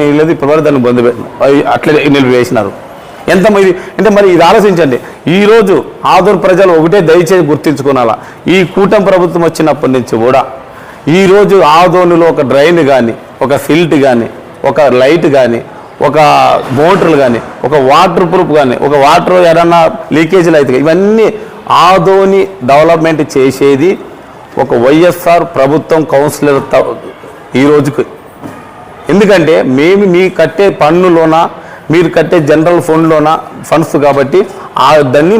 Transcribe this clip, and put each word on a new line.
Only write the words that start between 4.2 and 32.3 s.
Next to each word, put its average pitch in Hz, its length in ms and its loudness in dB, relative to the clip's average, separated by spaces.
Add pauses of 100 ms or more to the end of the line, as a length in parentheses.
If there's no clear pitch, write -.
ఇది 165 140 4
ఆలోచించండి. 175 540 2 (300)
ఈరోజు 196 560 2 (220)
ఆదోని 175 320 2
ప్రజలు 180 340 2
ఒకటే 165 280 2
దయచేసి 175 520 2
గుర్తించుకోనాలా, 131 680 -2 (300)
ఈ 180 160 0
కూటమి 202 400 0
ప్రభుత్వం 175 380 0
వచ్చినప్పటి 151 500 -2
నుంచి 117 320 -2
కూడా 131 220 0 (600)
ఈరోజు 190 480 2
ఆదోనిలో 170 720 2
ఒక 151 140 0
డ్రైన్ 143 480 0
కానీ, 120 260 0 (280)
ఒక 139 140 -2
సిల్ట్ 160 380 -2
కానీ, 127 340 0 (360)
ఒక 139 160 0
లైట్ 139 460 2
కానీ, 123 360 0 (400)
ఒక 143 160 0 (600)
మోటార్లు 170 380 2
కానీ, 120 240 0 (240)
ఒక 131 100 -4
వాటర్ 165 580 0
ప్రూఫ్ 180 260 -2
కానీ, 127 180 0 (100)
ఒక 139 80 -2 (100)
వాటర్ 175 300 2 (160)
ఏదన్నా 170 400 2 (220)
లీకేజీలు 165 440 0
అయితే 131 160 0
కానీ, 135 120 0
ఇవన్నీ 196 500 0 (360)
ఆదోని 190 760 2 (160)
డెవలప్‌మెంట్ 160 580 2 (160)
చేసేది 139 600 0 (600)
ఒక 131 160 -4
వైఎస్ఆర్ 165 680 0 (120)
ప్రభుత్వం 143 480 0
కౌన్సిలర్ 143 580 -2 (100)
త-, 123 220 -2 (640)
ఈ 135 100 2
రోజుకి. 147 380 0 (1040)
ఎందుకంటే 180 540 2
మేము 160 420 0
మీ 185 260 0
కట్టే 180 380 -2 (140)
పన్నులోన, 165 640 2 (420)
మీరు 165 260 2
కట్టే 165 240 0